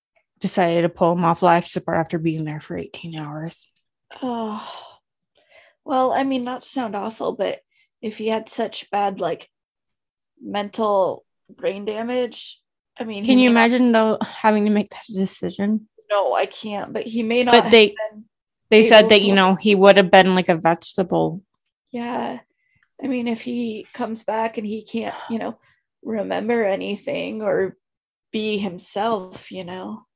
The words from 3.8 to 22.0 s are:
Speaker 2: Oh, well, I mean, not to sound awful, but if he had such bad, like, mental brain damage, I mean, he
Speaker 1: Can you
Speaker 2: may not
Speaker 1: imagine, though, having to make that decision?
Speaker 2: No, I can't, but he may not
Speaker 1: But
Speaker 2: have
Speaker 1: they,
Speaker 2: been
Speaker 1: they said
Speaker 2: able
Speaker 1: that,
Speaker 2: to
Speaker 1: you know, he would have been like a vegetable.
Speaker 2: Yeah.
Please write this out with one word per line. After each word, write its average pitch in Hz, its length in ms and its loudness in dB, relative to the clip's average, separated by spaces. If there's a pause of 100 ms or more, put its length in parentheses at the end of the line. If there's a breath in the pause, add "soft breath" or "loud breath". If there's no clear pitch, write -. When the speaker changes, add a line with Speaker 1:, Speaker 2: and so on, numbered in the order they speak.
Speaker 2:
Oh, 226 460 -8 (1160 loud breath)
well, 262 280 0
I 269 120 0
mean, 262 200 -2
not 254 180 -10
to - 60 -12
sound 233 280 -6
awful, 220 360 -6
but - 280 -4 (420)
if 214 160 -10
he 214 100 -6
had 220 200 -4
such - 420 -8
bad, 196 300 -2
like, 170 280 -6 (920)
mental 202 840 -2 (240)
brain 196 380 -6
damage, 226 720 -6 (380)
I 233 60 -8
mean, 214 200 -8
he 233 60 0
Speaker 1:
Can 254 80 6
you 254 120 4
Speaker 2:
may 233 40 4
not 233 120 4
Speaker 1:
imagine, 247 260 2
though, 220 280 2
having 214 460 0
to 214 40 2
make 208 200 0
that - 120 -18 (100)
decision? 196 760 -4 (220)
Speaker 2:
No, 190 240 0
I 139 120 0
can't, - 460 -10
but - 120 -8
he 226 180 -4
may 233 200 0
not 240 100 4
Speaker 1:
But 240 120 8
Speaker 2:
have 220 80 2
Speaker 1:
they, 214 160 8
Speaker 2:
been 214 360 -10 (440)
Speaker 1:
they 220 140 8
said 226 180 10
Speaker 2:
able 220 80 6
Speaker 1:
that, 214 120 8
Speaker 2:
to 196 40 0
Speaker 1:
you 196 100 4
know, 190 200 4
he 208 200 2
would 190 220 8
have 196 140 4
been 190 240 6
like 185 160 2
a 170 60 4
vegetable. 170 840 -2 (480)
Speaker 2:
Yeah. 240 500 -8 (600)